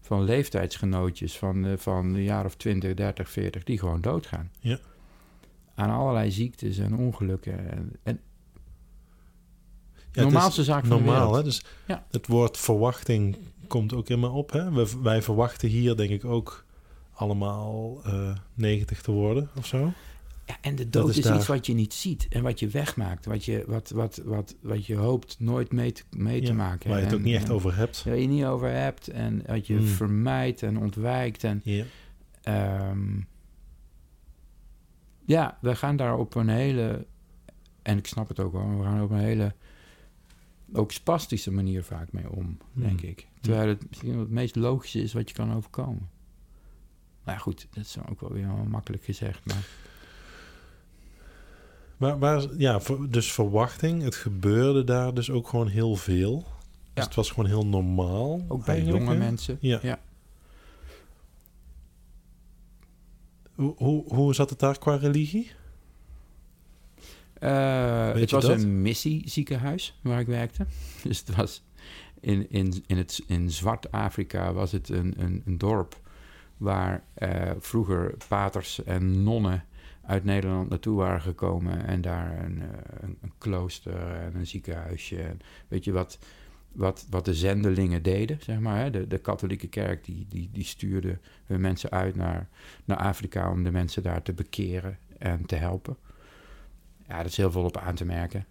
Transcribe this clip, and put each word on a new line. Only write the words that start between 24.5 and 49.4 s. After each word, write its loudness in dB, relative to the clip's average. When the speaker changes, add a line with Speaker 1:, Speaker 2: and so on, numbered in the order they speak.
Speaker 1:
wat -4
je -2
hoopt 0
nooit -2
mee 0
te, -12
mee -2
te -2
Speaker 2:
Ja, 2
Speaker 1:
maken. -2
Speaker 2:
waar 2
je 2
het 2
Speaker 1:
En, 2
Speaker 2:
ook -2
niet 4
echt 2
Speaker 1:
en 0
Speaker 2:
over 2
hebt. -2
Speaker 1:
waar 0
je 2
niet 2
over 0
hebt -4
en -2
wat -2
je 2
Speaker 2:
Hmm. 4
Speaker 1:
vermijdt 2
en 0
ontwijkt. -2
En, 0
Speaker 2:
Ja. 0
Speaker 1:
ehm, -2
ja, 2
we 2
gaan 0
daar 2
op -4
een 2
hele, 0
en 2
ik -4
snap -6
het -6
ook 0
wel, -2
maar 0
we 0
gaan 2
op 0
een 2
hele, 2
ook 0
spastische -2
manier 0
vaak -10
mee -6
om, -6
Speaker 2:
Hmm. -4
Speaker 1:
denk 2
ik. -10
Speaker 2:
Ja. -20
Speaker 1:
Terwijl 2
het -2
misschien -8
wel -2
het -4
meest -2
logische 0
is -4
wat -2
je -16
kan -2
overkomen. -6
Maar -6
ja, -8
goed, -6
dat -10
is -14
ook -8
wel -8
weer -4
wel -2
makkelijk -6
gezegd, -6